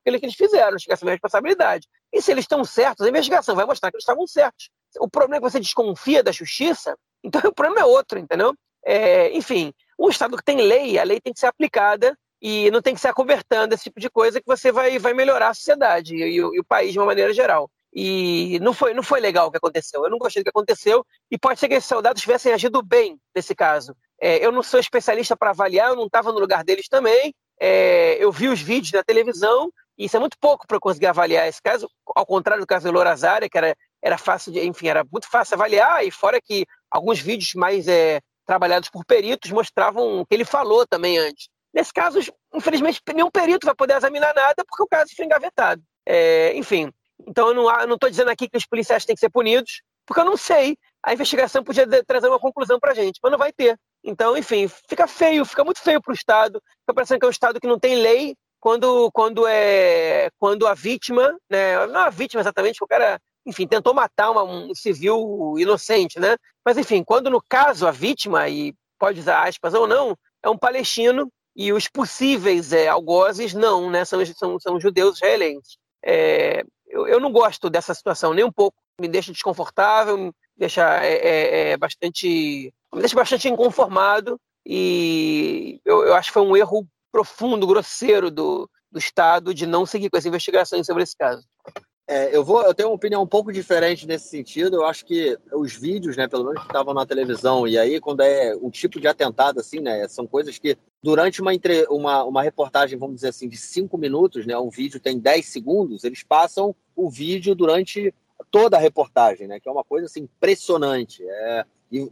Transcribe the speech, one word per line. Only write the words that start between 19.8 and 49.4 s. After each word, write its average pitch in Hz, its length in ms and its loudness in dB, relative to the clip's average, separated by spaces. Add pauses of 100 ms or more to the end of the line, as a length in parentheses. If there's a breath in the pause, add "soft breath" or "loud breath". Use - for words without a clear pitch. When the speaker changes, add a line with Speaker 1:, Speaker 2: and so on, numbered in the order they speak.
Speaker 1:
Eu 170 80 0
não 233 80 -6
gostei 233 240 -4
do - 20 -6
que 196 60 -2
aconteceu 220 560 2 (240)
e 208 80 -6
pode 262 220 0
ser 277 80 0
que 277 60 2
esses 262 140 0
soldados 233 320 0
tivessem 240 320 2
agido 226 300 0
bem 208 340 2 (180)
nesse - 200 -4
caso. 151 400 0 (260)
É, 170 240 2
eu 233 60 4
não 247 120 -2
sou 254 180 2
especialista 233 560 -2
pra 214 140 0
avaliar, 190 400 4
eu 254 60 0
não 226 120 -6
tava 226 240 0
no 214 80 -2
lugar 190 240 0
deles 190 240 0
também. 262 440 4 (280)
É, 180 580 4
eu 202 140 4
vi 175 160 -2
os 233 120 0
vídeos 180 320 -4
na 190 120 0
televisão 226 680 0 (260 soft breath)
e 208 100 -8
isso 226 100 -2
é 220 40 4
muito 285 200 -4
pouco 285 260 2
pra 214 100 -2
eu 185 40 -2
conseguir 185 260 0
avaliar 165 400 2
esse - 160 -8
caso, 220 260 -2 (280)
ao 202 100 0
contrário 196 380 -2
do - 20 -12
caso 180 180 -2
do 180 40 -2
Elor 175 180 2
Azaria, 175 420 0
que 185 100 -2
era, 160 180 0 (260)
era 170 160 -2
fácil 185 320 -4
de, 170 160 -4
enfim, 170 220 -6
era 151 240 0
muito - 160 -10
fácil 233 260 0
avaliar, 220 500 2
e 185 60 -4
fora 240 300 0
que 196 260 -4 (240 soft breath)
alguns 175 300 -2
vídeos 185 340 -6
mais, 180 320 -2
é, 160 340 4 (260)
trabalhados 180 420 0
por 175 160 -16
peritos 220 480 0
mostravam 208 680 -2
o 165 60 -8
que - 80 0
ele 226 100 0
falou 240 420 2
também 175 320 -2
antes. 151 300 -4 (240)
Nesse - 200 -2
caso, 339 280 0 (340)
infelizmente, 311 460 -2 (140)
nenhum 330 160 0
perito 349 360 0
vai 277 80 2
poder 269 220 0
examinar 294 380 0
nada 294 320 2
porque - 160 -4
o 392 40 0
caso 311 280 -2
foi 339 100 -8
engavetado. 294 580 -2 (240)
É, 165 480 2
enfim, 175 360 -4 (360)
então 226 220 2
eu 240 60 2
não, 233 260 2
eu 240 60 -2
não 240 120 -2
tô 254 100 0
dizendo 240 220 0
aqui 226 180 -6
que - 80 -8
os 220 100 -4
policiais 226 380 -2
têm 220 100 0
que - 60 -6
ser 220 100 2
punidos, 240 520 0 (240)